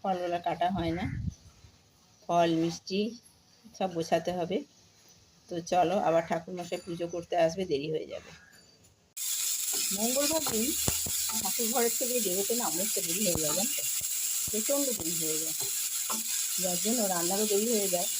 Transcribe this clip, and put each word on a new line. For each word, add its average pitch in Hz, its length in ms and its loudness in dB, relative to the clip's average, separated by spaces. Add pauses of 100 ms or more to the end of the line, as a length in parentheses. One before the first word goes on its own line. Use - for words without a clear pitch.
ফলগুলো 180 460 0
কাটা 170 300 2
হয় 165 220 0
না। 196 60 -2 (1200)
ফল 170 240 4 (140)
মিষ্টি 170 380 -2 (760)
সব 190 200 -2
গোছাতে 165 420 0
হবে। 170 200 0 (920)
তো 180 60 -8 (160)
চলো, 180 260 4 (100)
আবার 165 220 6
ঠাকুরমশাই 175 580 -4
পুজো 170 280 -4
করতে 170 200 -6 (100)
আসবে, 170 260 2
দেরি 143 200 0
হয়ে 156 220 -4
যাবে। - 180 -12 (1700)
মঙ্গলবার 285 540 2
দিন 226 160 2 (760)
ঠাকুর 214 320 0
ঘরের 233 260 4
থেকে 247 180 0 (100)
বেরোতে 196 340 0
না 233 120 0
অনেকটা 196 340 0
দেরি 170 200 -2
হয়ে 170 160 2
যায়, 151 140 0
জানো 202 200 0
তো? - 60 -4 (680)
প্রচণ্ড 277 360 0 (120)
দেরি 165 220 -4
হয়ে 156 220 -2
যায়, 160 140 -4 (1040)
যার 180 220 0
জন্য 226 140 2 (140)
রান্নারও 180 400 2
দেরি 208 220 4
হয়ে 202 200 2
যায়। 175 140 0 (120)